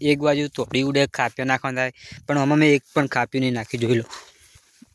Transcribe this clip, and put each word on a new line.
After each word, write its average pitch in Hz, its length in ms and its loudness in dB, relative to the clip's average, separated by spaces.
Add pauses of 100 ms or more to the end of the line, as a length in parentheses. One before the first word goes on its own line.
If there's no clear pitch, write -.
એક 147 180 2
બાજુ 147 280 0
તોડી 127 360 -4
ઉડે, 139 240 2
ખાપ્યો 127 380 -4
નાખવાનું 131 320 -4
થાય, 127 140 -4 (360)
પણ 147 100 0
આમાં 143 200 2
મેં 156 120 6
એક 143 140 4 (100)
પણ 143 140 0
ખાપ્યું 131 340 -4
નહીં 127 120 -2
નાખી, 117 240 -6
જોઈ 117 180 0
લો. 113 100 -2 (880)